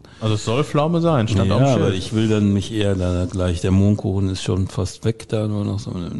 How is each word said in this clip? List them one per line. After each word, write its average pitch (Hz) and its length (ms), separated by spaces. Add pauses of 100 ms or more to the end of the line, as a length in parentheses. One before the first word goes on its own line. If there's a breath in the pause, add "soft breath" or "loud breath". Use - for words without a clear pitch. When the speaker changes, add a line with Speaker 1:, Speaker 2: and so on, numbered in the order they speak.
(220 loud breath)
Speaker 1:
Also 107 140
es 104 100
soll 123 180
Pflaume 165 380
sein, 143 260
stand 95 220
Speaker 2:
Ja, - 60
Speaker 1:
auf 123 40
dem 139 140
Speaker 2:
aber 101 160
Speaker 1:
Schild. 92 80
Speaker 2:
ich 90 160
will 110 140
dann 104 260
mich 98 180
eher 101 220
da 90 360
gleich, 90 300
der 95 100
Mohnkuchen 98 600
ist 92 120
schon 95 240
fast - 380
weg - 240
da, 107 180
nur 104 200
noch 101 120
so, - 140 (280)